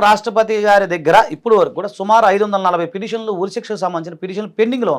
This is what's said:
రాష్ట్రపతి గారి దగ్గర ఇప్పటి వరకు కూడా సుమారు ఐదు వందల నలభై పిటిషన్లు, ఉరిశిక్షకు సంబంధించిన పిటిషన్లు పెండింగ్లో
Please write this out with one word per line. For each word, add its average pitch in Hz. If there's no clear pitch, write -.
రాష్ట్రపతి 220
గారి 202
దగ్గర 165
ఇప్పటి 220
వరకు 139
కూడా 196
సుమారు 214
ఐదు 202
వందల 202
నలభై 175
పిటిషన్లు, 220
ఉరిశిక్షకు 196
సంబంధించిన 170
పిటిషన్లు 190
పెండింగ్లో 233